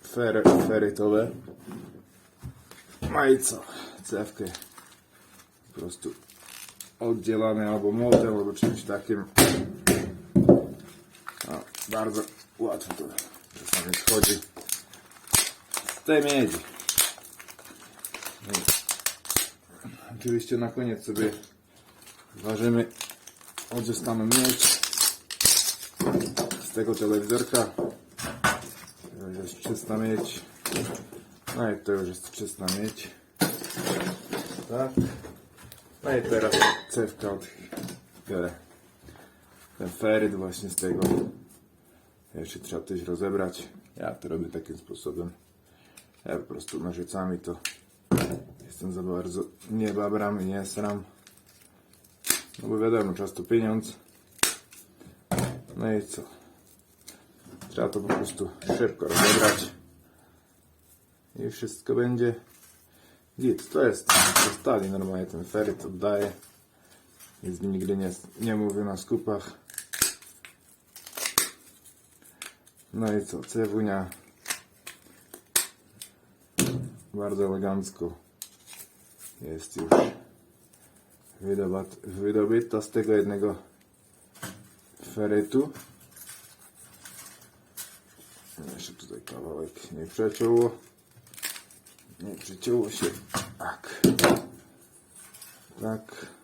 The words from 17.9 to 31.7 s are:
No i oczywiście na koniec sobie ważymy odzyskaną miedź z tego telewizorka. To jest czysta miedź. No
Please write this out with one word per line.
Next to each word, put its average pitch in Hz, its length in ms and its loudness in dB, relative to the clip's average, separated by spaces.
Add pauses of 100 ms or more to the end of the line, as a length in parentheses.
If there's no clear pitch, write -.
No 101 60 -6
i 90 80 0 (1600)
oczywiście 117 380 -2
na 117 100 -2
koniec 117 380 -4
sobie 107 260 0 (1040)
ważymy 110 500 2 (840)
odzyskaną 113 560 -2
miedź 127 560 4 (1800)
z - 100 -10
tego 110 220 0
telewizorka. 107 720 2 (1500)
To 95 220 -8
jest 87 180 -10
czysta 110 380 -4
miedź. 110 440 0 (1120)
No 117 160 0